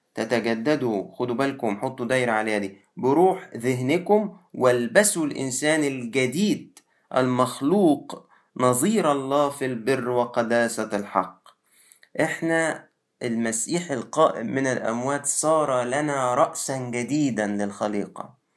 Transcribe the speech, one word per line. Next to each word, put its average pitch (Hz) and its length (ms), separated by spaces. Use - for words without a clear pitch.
تتجددوا، 113 1000
خدوا 120 200
بالكم، 131 460
حطوا 127 240
دايرة 123 260
عليها 107 260
دي، 98 200
"بروح 147 600
ذهنكم، 156 800
والبسوا 123 720
الإنسان 147 580
الجديد 131 960
المخلوق 135 1120
نظير 147 540
الله 143 380
في 135 160
البر 123 440
وقداسة 117 880
الحق". 98 500
إحنا 165 680
المسيح 117 680
القائم 127 560
من 135 200
الأموات 127 580
صار 147 580
لنا 131 520
رأسا 139 420
جديدا 123 720
للخليقة، 101 920